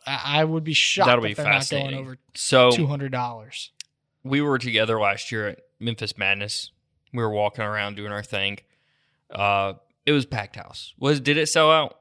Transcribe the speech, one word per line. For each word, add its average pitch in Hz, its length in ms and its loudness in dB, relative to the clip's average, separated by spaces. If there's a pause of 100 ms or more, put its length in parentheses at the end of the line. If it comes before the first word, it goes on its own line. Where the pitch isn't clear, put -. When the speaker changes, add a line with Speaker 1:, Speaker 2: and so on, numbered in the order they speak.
Speaker 1:
I, 139 320 -2
I 160 60 4
would 160 180 -2
be 156 100 -4
shocked - 340 2
Speaker 2:
That'll 120 180 6
be 104 60 -2
Speaker 1:
if 104 60 -8
they're - 80 -2
not 104 60 2
going 101 100 4
Speaker 2:
fascinating. 139 380 -4
Speaker 1:
over 131 180 -14 (180)
Speaker 2:
So, 123 360 6
Speaker 1:
two 127 160 2
hundred 139 240 -4
dollars. 120 600 -8 (520)
Speaker 2:
we 135 180 0
were 143 160 2
together 113 420 2
last 101 320 -2
year 107 180 -4
at 82 100 -12 (200)
Memphis 113 380 -6
Madness. 101 540 -4 (420)
We 120 80 -4
were 110 100 0
walking 104 340 -2
around 104 320 -4
doing 104 160 -10
our 104 100 -8
thing. 98 360 -4 (720)
Uh, 98 440 0 (320)
it 151 80 2
was 139 120 2
packed 104 300 -8
house. - 420 -18
Was, 143 220 0
did 143 180 0
it 151 120 0
sell 156 200 4
out? 156 320 4